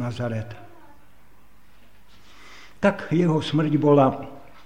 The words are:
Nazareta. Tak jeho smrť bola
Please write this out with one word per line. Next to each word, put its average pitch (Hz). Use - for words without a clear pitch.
Nazareta. 117
Tak -
jeho 160
smrť 151
bola 143